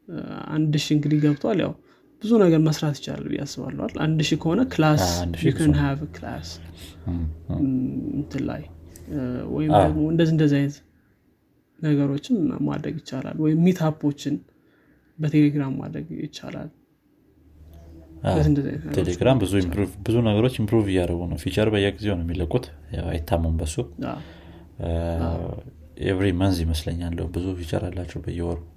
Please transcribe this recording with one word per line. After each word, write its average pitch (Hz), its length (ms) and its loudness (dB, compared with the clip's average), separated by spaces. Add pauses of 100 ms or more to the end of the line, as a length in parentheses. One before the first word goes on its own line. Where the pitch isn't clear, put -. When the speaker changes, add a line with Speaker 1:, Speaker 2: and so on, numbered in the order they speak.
Speaker 1:
እ፣ 170 100 -10 (320)
አንድ 156 260 2
ሺህ 151 180 0
እንግዲህ 147 260 2
ገብቷል። 151 400 2
ያው 156 140 -2 (480)
ብዙ 214 160 0
ነገር 165 240 6
መስራት 151 340 2
ይቻላል - 300 -10
ብዬ - 140 -4
አስባለሁ - 400 -8
አይደል? - 200 -6
አንድ 156 220 2
ሺህ 151 160 2
ከሆነ 175 280 0
ክላስ፣ 156 380 4
Speaker 2:
አዎ፣ 87 160 2
አንድ 85 160 -2
ሺህ - 100 -4
Speaker 1:
you 131 80 4
can - 80 -2
Speaker 2:
ብዙ 151 80 6
ነው። 147 100 4
Speaker 1:
have 143 220 0
a 147 100 -8
class፣ - 380 -10 (540)
Speaker 2:
ም፣ 87 120 -4 (320)
ም። - 120 -4
Speaker 1:
ም፣ 135 140 0 (400)
እንትን 139 300 -6
ላይ፣ 135 180 -6 (460)
እ፣ 151 100 -6 (320)
ወይም 151 220 0
Speaker 2:
አዎ። 101 120 8
Speaker 1:
ደግሞ 156 260 2
እንደዚህ 165 240 4
እንደዚህ 151 240 4
አይነት 139 200 0 (1000)
ነገሮችን 143 560 2 (260)
ማድረግ 147 340 -2
ይቻላል። 135 420 -8
ወይም 160 240 4
ሚትአፖችን 151 760 2 (840)
በቴሌግራም 147 560 4
ማድረግ 151 300 -8 (120)
ይቻላል። - 520 -10 (1500)
Speaker 2:
አዎ። - 140 0
Speaker 1:
እንደዚህ 76 120 4
እንደዚህ 143 220 2
አይነት - 140 -8
ነገሮች - 140 -4
Speaker 2:
ቴሌግራም 95 400 2
ብዙ 95 140 0
Speaker 1:
ማድረግ 98 140 2
Speaker 2:
ኢምፕሩቭ፣ 90 240 -2 (120)
ብዙ 113 220 0
ነገሮች 113 320 2
ኢምፕሩቭ 110 320 2
እያደረጉ 87 380 0
ነው። 80 140 -4
ፊቸር 98 300 0
በየጊዜው 101 460 0
ነው 85 80 -4
የሚለቁት። 85 420 -2 (260)
ያው 82 160 -4
አይታሙም 82 500 0
በሱ። 82 180 -4 (280)
Speaker 1:
አዎ። 127 160 -6 (600)
Speaker 2:
እ፣ 90 120 -4 (320)
Speaker 1:
አዎ። 85 180 -2 (600)
Speaker 2:
ኤቭሪ 95 320 2
መንዝ 92 260 2
ይመስለኛል 85 580 -2 (120)
ብዙ 87 160 -4 (100)
ፊቸር 87 280 -4
አላቸው 90 380 -8
በየወሩ። 85 360 -4 (200)